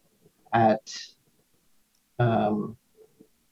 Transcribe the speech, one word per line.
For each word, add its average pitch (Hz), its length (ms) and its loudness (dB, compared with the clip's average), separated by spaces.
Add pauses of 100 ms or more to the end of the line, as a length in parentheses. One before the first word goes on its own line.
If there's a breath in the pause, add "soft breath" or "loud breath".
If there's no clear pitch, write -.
(540)
at, 110 380 2 (1300)
um, 107 600 -2 (760)